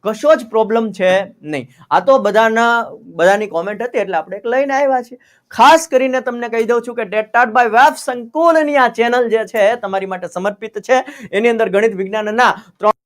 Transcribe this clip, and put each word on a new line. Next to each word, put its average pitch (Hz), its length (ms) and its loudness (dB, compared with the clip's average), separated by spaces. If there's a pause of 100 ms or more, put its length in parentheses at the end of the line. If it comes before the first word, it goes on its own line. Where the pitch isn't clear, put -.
કશો 220 320 2
જ 226 160 -10
પ્રોબ્લેમ 220 320 0 (140)
છે 185 100 2 (440)
નહીં. 131 120 -8 (300)
આ 185 100 2
તો 269 80 4 (140)
બધાના, 220 420 2 (500)
બધાની 196 360 2
કોમેન્ટ 196 320 -6
હતી 247 160 -4
એટલે 185 160 -4
આપણે 185 200 -10
એક 214 140 -8
લઈને 277 240 -2
આવ્યા 269 320 0
છીએ. 254 100 -20 (380)
ખાસ 285 340 6
કરીને 262 280 0 (100)
તમને 240 240 -8
કહી 226 180 -2
દઉં 240 160 -2
છું 233 140 -10
કે 208 80 -6
ટેટ 214 240 -4
ટાટ 233 240 2
by 240 180 4
વેબ 269 300 4
સંકુલની 294 800 0
આ 233 40 2 (120)
ચેનલ 240 340 0
જે 226 160 0
છે 202 160 2 (160)
તમારી 190 320 -6
માટે 180 220 -12
સમર્પિત 202 520 -6
છે. 254 140 4 (260)
એની 220 260 0
અંદર 220 200 0
ગણિત 220 260 0
વિજ્ઞાનના 214 480 -2 (300)
ત્રણ 208 260 0